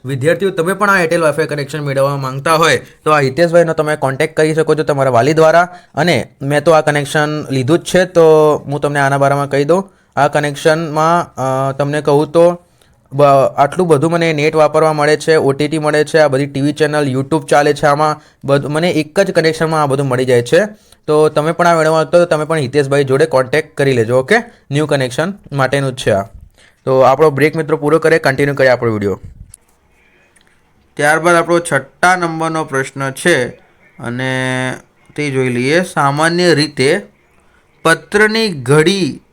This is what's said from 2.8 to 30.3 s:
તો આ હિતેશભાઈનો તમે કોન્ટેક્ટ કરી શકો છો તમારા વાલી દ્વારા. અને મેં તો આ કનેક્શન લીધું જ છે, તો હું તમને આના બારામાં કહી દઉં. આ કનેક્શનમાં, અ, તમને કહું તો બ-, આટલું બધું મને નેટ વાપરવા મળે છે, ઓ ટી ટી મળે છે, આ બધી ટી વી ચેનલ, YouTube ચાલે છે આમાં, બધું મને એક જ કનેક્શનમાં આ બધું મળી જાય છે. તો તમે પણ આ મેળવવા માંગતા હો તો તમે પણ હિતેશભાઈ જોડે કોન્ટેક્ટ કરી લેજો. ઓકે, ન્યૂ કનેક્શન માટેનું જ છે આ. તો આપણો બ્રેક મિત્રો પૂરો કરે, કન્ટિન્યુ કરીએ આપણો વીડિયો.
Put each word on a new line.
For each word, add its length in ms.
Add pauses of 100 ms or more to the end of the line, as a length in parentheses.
તો 80
આ 80
હિતેશભાઈનો 540
તમે 220
કોન્ટેક્ટ 420
કરી 160
શકો 220
છો 80
તમારા 280
વાલી 220
દ્વારા. 460 (160)
અને 460
મેં 220
તો 80
આ 100
કનેક્શન 720
લીધું 280
જ 40
છે, 220
તો 520
હું 240
તમને 180
આના 180
બારામાં 320
કહી 140
દઉં. 280 (240)
આ 120
કનેક્શનમાં, 1080
અ, 360
તમને 300
કહું 300
તો 300 (520)
બ-, 100 (340)
આટલું 300
બધું 240
મને 220
નેટ 220
વાપરવા 380
મળે 240
છે, 180
ઓ 160
ટી 160
ટી 120
મળે 240
છે, 140
આ 100
બધી 180
ટી 160
વી 120
ચેનલ, 380
YouTube 360
ચાલે 260
છે 120
આમાં, 360 (240)
બધું 260
મને 180
એક 300
જ 120
કનેક્શનમાં 520
આ 20
બધું 220
મળી 180
જાય 160
છે. 180 (480)
તો 220
તમે 220
પણ 160
આ 80
મેળવવા 200
માંગતા 220
હો 80
તો 40
તમે 160
પણ 120
હિતેશભાઈ 460
જોડે 220
કોન્ટેક્ટ 520
કરી 160
લેજો. 260
ઓકે, 160 (360)
ન્યૂ 140
કનેક્શન 480 (180)
માટેનું 420
જ 40
છે 140
આ. 100 (640)
તો 140
આપણો 300
બ્રેક 260
મિત્રો 220
પૂરો 220
કરે, 200
કન્ટિન્યુ 360
કરીએ 140
આપણો 220
વીડિયો. 300 (1700)